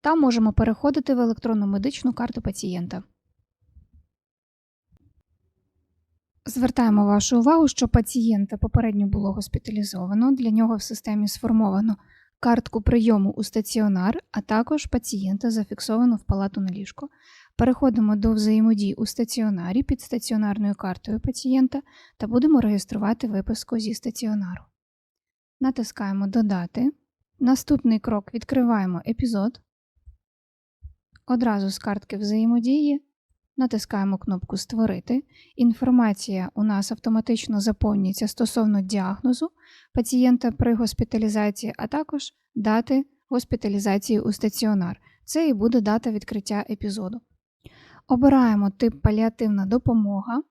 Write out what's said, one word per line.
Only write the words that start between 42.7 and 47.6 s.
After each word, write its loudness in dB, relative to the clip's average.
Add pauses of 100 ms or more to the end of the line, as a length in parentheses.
госпіталізації -2
у -2
стаціонар. -2 (240)
Це 0
і 2
буде 2
дата 0
відкриття -6
епізоду. -8 (880)